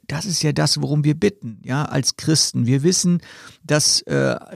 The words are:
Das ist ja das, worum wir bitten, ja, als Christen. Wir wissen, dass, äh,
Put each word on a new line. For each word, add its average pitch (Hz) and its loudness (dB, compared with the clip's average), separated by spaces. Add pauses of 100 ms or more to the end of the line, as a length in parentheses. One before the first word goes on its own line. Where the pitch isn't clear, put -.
Das 156 -6
ist 180 -4
ja 147 2
das, 147 0
worum 143 0
wir 151 4
bitten, 156 -4
ja, 131 -4
als - -4
Christen. 143 0
Wir 135 2
wissen, 175 2 (420)
dass, - 2
äh, 135 -2 (200)